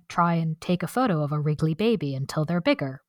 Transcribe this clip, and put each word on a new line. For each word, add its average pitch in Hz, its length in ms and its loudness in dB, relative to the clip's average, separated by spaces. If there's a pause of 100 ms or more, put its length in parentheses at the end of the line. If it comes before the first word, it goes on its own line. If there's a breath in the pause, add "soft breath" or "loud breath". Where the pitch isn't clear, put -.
try 170 280 2
and 165 260 -2
take 180 220 0
a 165 40 -2
photo 196 360 2
of 143 80 -2
a 151 80 0
wriggly 156 360 0
baby 208 380 0
until 135 320 -2
they're 170 160 0
bigger, 156 480 0